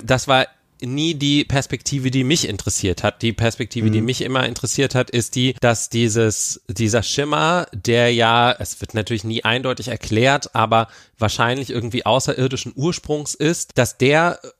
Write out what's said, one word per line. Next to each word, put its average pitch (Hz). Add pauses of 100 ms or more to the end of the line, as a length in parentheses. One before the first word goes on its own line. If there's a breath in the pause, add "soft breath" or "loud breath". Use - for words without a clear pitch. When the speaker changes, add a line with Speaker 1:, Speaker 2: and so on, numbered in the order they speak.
Speaker 1:
das 123
war 131 (360)
nie 147
die 143
Perspektive, 131
die 131
mich 135
interessiert 98
hat. -
Die 113
Perspektive, 110
die 110
Speaker 2:
Mhm. 113
Speaker 1:
mich 127
immer 127
interessiert 123
hat, 123
ist 117
die, 127
dass 117
dieses, 113
dieser 110
Schimmer, 156
der 120
ja, 117
es -
wird -
natürlich 110
nie 113
eindeutig 120
erklärt, 123
aber 113 (320 loud breath)
wahrscheinlich 117
irgendwie 117
außerirdischen 127
Ursprungs 151
ist, -
dass -
der 151 (200)